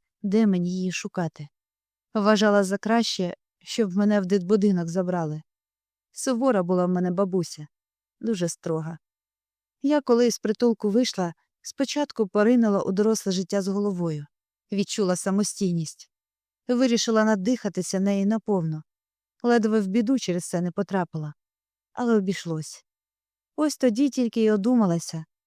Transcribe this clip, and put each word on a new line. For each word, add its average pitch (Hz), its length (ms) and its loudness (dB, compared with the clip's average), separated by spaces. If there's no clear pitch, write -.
де 214 260 2
мені 180 220 2
її 185 220 -4
шукати. 165 560 -8
Вважала 208 500 4
за 190 140 -2
краще, 214 580 -2
щоб 196 360 -4
мене 208 260 2
в 185 40 -4
дитбудинок 185 640 2
забрали. 170 520 -4
Сувора 240 520 0
була 180 220 0
в 180 40 0
мене 180 220 0
бабуся, 175 560 -4
дуже 185 280 -2
строга. 160 480 -6
Я, 294 200 2
коли 240 300 4
з - 80 -6
притулку 214 500 0
вийшла, 196 440 0
спочатку - 640 -4
поринула 214 540 2
у - 100 -4
доросле 208 400 0
життя 190 300 -2
з 185 60 -4
головою, 175 580 -4
відчула 196 440 -2
самостійність. 190 920 -2
Вирішила 233 560 2
надихатися 202 760 0
нею 196 280 0
наповну. 180 540 -2
Ледве 226 360 2
в 196 80 -2
біду 226 320 2
через 175 260 -4
це 175 160 -4
не 175 100 -2
потрапила. 165 640 -4
Але 233 220 0
обійшлось. 180 680 -4
Ось 302 180 0
тоді 254 320 2
тільки 233 340 -2
й 220 60 4
одумалася, 196 760 0